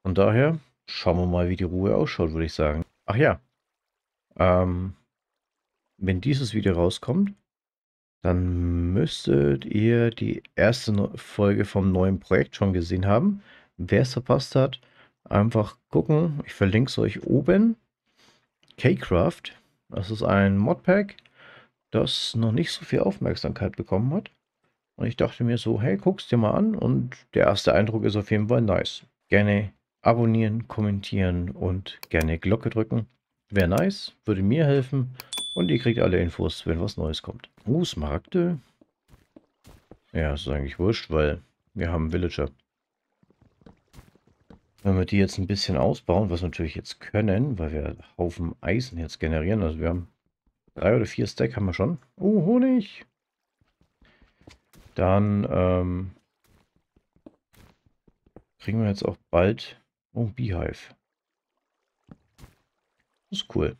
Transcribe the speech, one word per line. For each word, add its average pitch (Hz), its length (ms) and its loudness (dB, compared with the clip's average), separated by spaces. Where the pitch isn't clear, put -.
Von 92 140 -2
daher 123 440 4
schauen - 300 0
wir 90 100 0
mal, 87 220 0
wie 90 80 -2
die 92 80 -2
Ruhe 92 300 0
ausschaut, 87 360 0
würde 80 140 -2
ich 80 80 -8
sagen. 78 320 -2
Ach 107 120 -2
ja, 135 240 2
ähm, 90 560 2
wenn 92 240 0
dieses 131 320 -2
Video 101 200 2
rauskommt, 170 600 0
dann 87 720 2
müsstet 143 720 2
ihr 117 440 2
die 110 320 -4
erste 107 380 2
Neu-, 101 240 0
Folge 104 480 0
vom 95 260 0
neuen 92 300 2
Projekt - 340 0
schon 98 160 2
gesehen 92 340 -2
haben. 165 380 2
Wer 98 280 2
es 127 100 -4
verpasst 135 420 -2
hat, 135 240 2
einfach 107 500 2
gucken. 156 560 0
Ich - 80 -18
verlinke 104 340 2
es - 100 -6
euch 107 260 -2
oben. 190 520 4
K-Craft, - 720 0
das 95 200 -8
ist 107 140 -4
ein 98 340 4
Modpack, 185 600 0
das - 440 -2
noch 113 180 0
nicht 165 180 0
so - 140 -12
viel - 160 0
Aufmerksamkeit - 760 -4
bekommen 117 380 -2
hat. - 180 -6
Und - 120 -4
ich 120 100 -6
dachte - 260 -2
mir 120 140 0
so, 113 240 -2
hey, 180 160 0
guck's 196 320 -2
dir 123 80 2
mal 110 140 4
an. 214 220 2
Und 127 440 -2
der - 140 6
erste - 260 2
Eindruck 107 320 2
ist 104 100 2
auf 104 160 -2
jeden 107 160 2
Fall 123 140 2
nice. - 420 0
Gerne 104 460 2
abonnieren, 113 680 2
kommentieren 98 840 -2
und 95 460 -4
gerne 80 280 2
Glocke 107 320 0
drücken. 110 380 -2
Wäre 92 200 2
nice, 170 440 -2
würde 98 160 0
mir 135 240 2
helfen. 135 500 0
Und 180 160 0
ihr 127 80 2
kriegt 117 200 0
alle 90 200 2
Infos, 85 480 -4
wenn 82 140 -2
was - 160 -6
Neues 78 240 -6
kommt. - 280 -16
Oh, 160 200 0
Smaragde. 127 760 -4
Ja, 76 220 -2
ist 71 160 -8
eigentlich 71 280 -6
wurscht, 101 320 -2
weil 76 320 0
wir 85 160 -4
haben 80 220 -2
Villager. 85 380 -4
Wenn 95 160 2
wir 92 80 2
die 101 140 0
jetzt 95 180 2
ein 92 100 -4
bisschen 98 300 -2
ausbauen, 92 520 0
was 85 120 -2
wir 87 80 -4
natürlich 80 260 -6
jetzt - 240 -14
können, 107 580 -2
weil 80 140 -4
wir 76 140 -6
einen - 180 -10
Haufen 85 420 -4
Eisen 101 380 -4
jetzt 78 240 -10
generieren. 82 420 -2
Also 80 160 -4
wir 80 80 -2
haben 87 220 -4
drei 95 240 2
oder 110 80 0
vier 117 220 -4
Stack 127 280 -4
haben 104 120 -2
wir 90 60 -2
schon. 139 240 -2
Oh, 202 240 2
Honig! 247 640 0
Dann, 101 540 2
ähm, 92 600 0
kriegen 110 220 -4
wir 104 80 0
jetzt 101 160 -2
auch 92 120 -4
bald, 92 500 0
oh, 117 100 -2
Beehive. 95 680 -6
Das 202 120 -8
ist - 140 -16
cool. - 240 -2